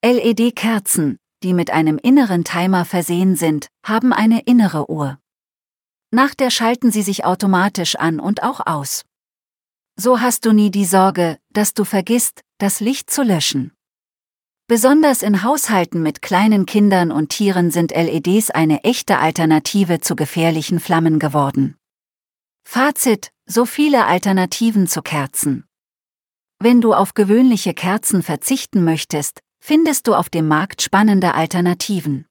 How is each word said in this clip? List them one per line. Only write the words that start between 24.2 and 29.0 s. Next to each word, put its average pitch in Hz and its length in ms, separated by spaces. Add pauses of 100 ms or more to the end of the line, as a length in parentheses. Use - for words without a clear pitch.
zu 160 160
Kerzen. 139 640 (960)
Wenn 240 220
du 220 120
auf - 220
gewöhnliche 214 580
Kerzen 190 480
verzichten 180 640
möchtest, 160 560 (200)